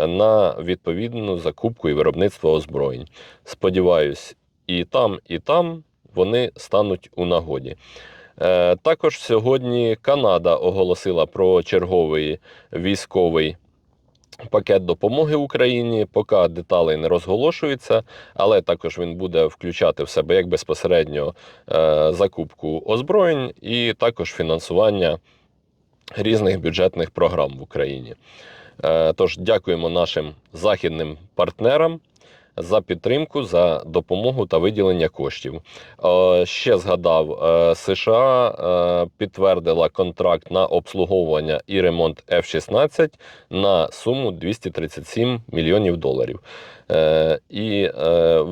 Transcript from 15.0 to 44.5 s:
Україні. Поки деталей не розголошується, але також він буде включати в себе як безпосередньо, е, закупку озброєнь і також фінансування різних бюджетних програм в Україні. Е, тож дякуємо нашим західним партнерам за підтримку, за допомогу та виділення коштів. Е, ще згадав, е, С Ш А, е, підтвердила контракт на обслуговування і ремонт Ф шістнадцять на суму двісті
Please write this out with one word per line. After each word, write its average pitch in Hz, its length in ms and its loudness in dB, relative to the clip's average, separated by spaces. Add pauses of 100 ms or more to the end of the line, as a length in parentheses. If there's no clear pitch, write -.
Україні. 120 760 0
Поки 98 360 2
деталей 82 480 0
не 78 120 -2
розголошується, 117 920 0 (320)
але 101 260 4
також 85 380 -4
він 85 160 -6
буде 87 300 0
включати 80 600 -2
в 69 40 -10
себе 80 260 0
як 92 120 2
безпосередньо, 78 880 -2 (380)
е, 78 400 4
закупку 82 720 -4
озброєнь 139 760 0
і 117 380 -2
також 117 340 -2
фінансування 85 840 0 (1000)
різних 104 440 0
бюджетних - 500 0
програм 78 480 -2
в 65 40 -16
Україні. 67 520 -6 (720)
Е, 80 280 2
тож 92 260 0
дякуємо 90 500 0
нашим 82 460 -2 (180)
західним 82 640 -2 (180)
партнерам 147 640 0 (560)
за 87 240 0
підтримку, 131 640 -4
за 87 440 2
допомогу 98 600 -2
та 82 120 0
виділення 92 500 2
коштів. 69 540 -8 (420)
Е, 90 420 4
ще 110 320 0
згадав, 85 640 0
е, 82 300 4
С - 200 -4
Ш - 180 0
А, 90 880 2
е, 87 140 -4
підтвердила 87 720 0
контракт 90 600 -2
на 90 160 2
обслуговування 82 1000 -2
і 95 140 -2
ремонт 85 520 0
Ф 87 140 2
шістнадцять 143 720 -2 (300)
на 95 420 2
суму 123 400 -4
двісті 87 380 -6